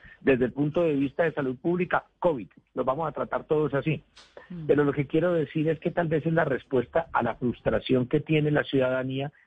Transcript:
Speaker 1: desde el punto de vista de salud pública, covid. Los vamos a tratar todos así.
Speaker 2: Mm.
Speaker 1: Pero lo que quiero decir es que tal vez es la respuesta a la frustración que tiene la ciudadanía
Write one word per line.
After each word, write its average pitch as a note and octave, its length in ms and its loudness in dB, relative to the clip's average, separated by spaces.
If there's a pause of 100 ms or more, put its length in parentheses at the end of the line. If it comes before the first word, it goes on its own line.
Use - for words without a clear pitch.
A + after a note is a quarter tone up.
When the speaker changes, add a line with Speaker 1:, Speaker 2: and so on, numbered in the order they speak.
(200)
Speaker 1:
desde B2+ 260 2
el A2+ 60 -2
punto D3 300 0
de D#3+ 120 2
vista C#3 300 0
de D#3+ 80 0
salud C3 240 -4
pública, E3+ 480 0 (160)
covid. D3 280 0 (260)
Los B2+ 120 -2
vamos D3 220 -2
a C#3+ 40 -8
tratar B2 320 -6
todos D3+ 300 0
así. C#3+ 280 -2 (460)
Speaker 2:
Mm. E3+ 180 -12
Speaker 1:
Pero D3 180 4
lo C#3+ 80 2
que C#3+ 140 -2
quiero E3 260 2
decir D#3 360 0
es D#3+ 120 -2
que F3+ 100 -2
tal E3+ 160 -2
vez D#3 180 -2
es E3 80 0
la D#3+ 120 2
respuesta C3+ 680 -2
a B2 120 2
la A2+ 100 -2
frustración B2 720 -2
que D3+ 140 0
tiene D3+ 320 0
la C#3+ 100 2
ciudadanía C3 680 -2 (140)